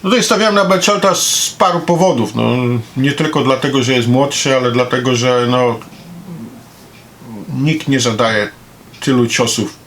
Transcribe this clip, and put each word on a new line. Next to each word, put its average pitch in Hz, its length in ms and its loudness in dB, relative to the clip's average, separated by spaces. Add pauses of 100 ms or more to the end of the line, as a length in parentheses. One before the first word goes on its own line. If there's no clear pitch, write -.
No, 190 60 -2
tutaj 233 140 2
stawiałem 202 320 2
na 196 100 4
Berchelta 190 500 2
z - 420 -2
paru 175 220 2
powodów. 165 560 0
No, 117 80 0 (540)
nie 135 140 0
tylko 151 300 -2
dlatego, 131 420 0
że 127 100 0
jest 117 140 2
młodszy, 135 500 2
ale 123 140 0
dlatego, 123 440 0
że, 123 340 2
no, 123 300 0 (1700)
nikt 151 340 -2
nie 135 120 0
zadaje 110 500 0 (500)
tylu 123 280 2
ciosów 110 460 -2 (140)